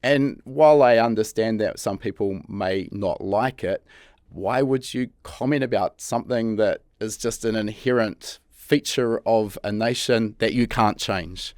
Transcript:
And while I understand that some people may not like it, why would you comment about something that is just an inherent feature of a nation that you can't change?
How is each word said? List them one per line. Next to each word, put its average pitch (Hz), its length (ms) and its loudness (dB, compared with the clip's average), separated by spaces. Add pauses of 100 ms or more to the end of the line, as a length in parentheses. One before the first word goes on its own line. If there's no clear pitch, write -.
And 139 420 2
while 151 380 6
I 120 140 8
understand 113 640 0
that 107 180 -2
some 98 200 -4
people 98 500 -4
may 98 420 -4
not 98 300 -4
like 110 420 -2
it, 92 220 -4 (460)
why 107 320 -2
would 135 320 -2
you 127 160 -4 (120)
comment 135 400 -2
about 107 380 -2
something 117 560 -2
that 104 260 0 (180)
is 110 160 -6
just - 280 -6
an 113 120 0
inherent 110 840 -2 (120)
feature 123 760 0
of 110 380 0
a 104 80 -2
nation 113 680 0
that 113 160 0
you 120 120 2
can't 107 320 2
change? 90 600 -6